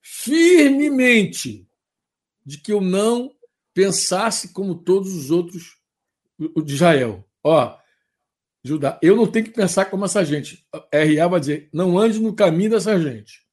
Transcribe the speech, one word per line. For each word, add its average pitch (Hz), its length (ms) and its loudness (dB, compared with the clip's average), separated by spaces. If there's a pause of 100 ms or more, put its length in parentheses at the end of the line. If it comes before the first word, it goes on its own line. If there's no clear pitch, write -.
firmemente 269 1600 2 (800)
de 139 120 -18
que - 160 -6
eu 208 80 0
não 220 500 -2 (420)
pensasse 190 800 -2
como 185 220 -6
todos 190 380 -2
os 143 180 -6
outros 170 460 -4 (880)
de 143 80 -8
Israel." 131 500 0 (200)
Ó, 147 340 2 (840)
Judá, 139 380 -6
eu 185 140 6
não 226 120 2
tenho 220 180 -2
que - 60 -20
pensar 196 340 0
como 196 180 -6
essa 190 220 -2
gente. 143 420 -8 (240)
R 151 300 2
A 175 60 2
vai 175 120 0
dizer, 147 320 -6
"Não 180 260 0
ande 220 220 2
no 220 160 -2
caminho 196 360 2
dessa 208 280 0
gente. 120 540 -8